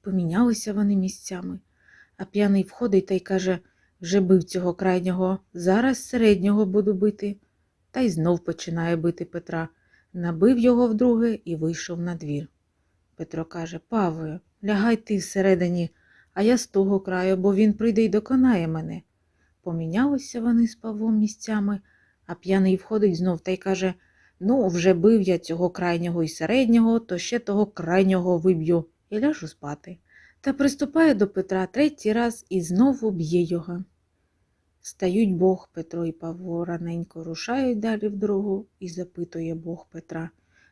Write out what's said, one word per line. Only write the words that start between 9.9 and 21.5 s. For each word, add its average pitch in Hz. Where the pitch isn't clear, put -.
Набив 180
його 247
вдруге 226
і 170
вийшов 165
на 175
двір. 151
Петро 160
каже: 165
"Павле, 165
лягай 208
ти 220
всередині, 180
а 190
я 240
з -
того 196
краю, 185
бо 196
він 214
прийде 220
й 214
доконає 214
мене". 160
Помінялися 214
вони 233
з -
Павлом 220
місцями, 208